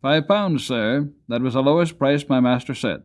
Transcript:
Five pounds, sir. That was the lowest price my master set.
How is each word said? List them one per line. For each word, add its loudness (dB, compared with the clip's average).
Five 0
pounds, 0
sir. -2
That -4
was -2
the 0
lowest 2
price 0
my 2
master 0
set. -4